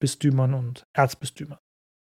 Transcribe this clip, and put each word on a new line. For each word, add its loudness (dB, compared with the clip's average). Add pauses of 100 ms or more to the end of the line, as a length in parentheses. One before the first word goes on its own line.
Bistümern 2
und -6 (120)
Erzbistümern. -2 (560)